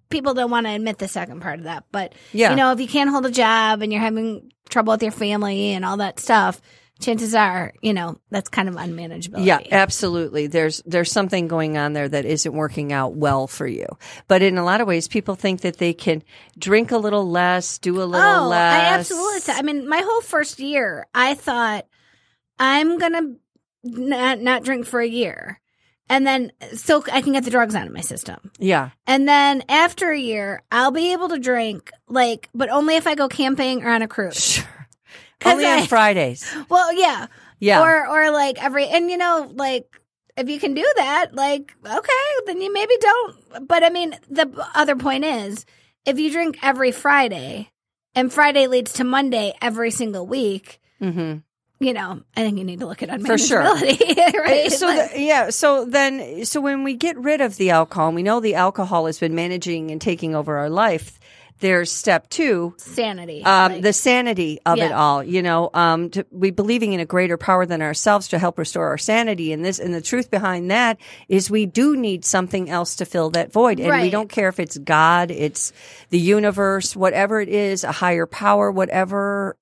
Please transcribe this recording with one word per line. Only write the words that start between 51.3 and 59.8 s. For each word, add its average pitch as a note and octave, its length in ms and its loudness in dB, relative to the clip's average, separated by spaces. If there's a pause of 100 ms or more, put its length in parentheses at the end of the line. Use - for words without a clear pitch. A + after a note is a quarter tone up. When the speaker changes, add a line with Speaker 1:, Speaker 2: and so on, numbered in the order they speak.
Speaker 1:
you B3+ 80 0
know, F#3 280 -8 (160)
I A3 40 -2
think G#3 160 -2
you F#3+ 60 -6
need F3+ 160 -10
to A3+ 80 -8
look G3 160 -10
at D4 60 -10 (120)
Speaker 2:
For A3 160 2
sure. G#3 240 2
Speaker 1:
unmanageability, E4+ 720 4
<laughs> G#4 60 0
right? D4+ 280 2
Speaker 2:
Uh, - 20 0
so C#4+ 180 2
Speaker 1:
Like D#4 240 2
Speaker 2:
the, - 100 -8
yeah, C#4+ 280 2
so C#4 360 2
then, B3 600 -2
so D4 160 -2
when C#4 240 -2
we C4+ 100 -4
get D#4 220 -4
rid C#4 240 0
of A3+ 160 -2
the F#3 140 2
alcohol, E3 360 2
and E3 80 -2
we F3 80 -2
know A3 160 2
the A3 160 0
alcohol F#3 520 0
has D#3+ 120 -6
been E3 160 -2
managing E3+ 560 -4